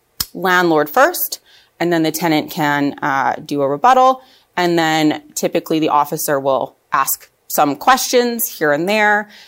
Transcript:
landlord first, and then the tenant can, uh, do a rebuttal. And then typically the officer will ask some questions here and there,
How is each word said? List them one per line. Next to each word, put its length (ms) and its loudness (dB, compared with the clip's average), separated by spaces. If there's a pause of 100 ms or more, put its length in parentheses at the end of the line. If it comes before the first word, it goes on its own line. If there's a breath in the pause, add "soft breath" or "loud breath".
(340)
landlord 560 2
first, 520 0 (380 soft breath)
and 120 -2
then 120 0
the 80 0
tenant 400 -2
can, 500 -2
uh, 420 -2
do 180 -4
a 60 0
rebuttal. 540 2 (340 loud breath)
And 220 0
then 460 0 (100)
typically 460 -2
the 100 -2
officer 500 0
will 360 -2 (180)
ask 360 -4 (180)
some 280 0
questions 840 0
here 120 2
and 160 0
there, 420 0 (180 loud breath)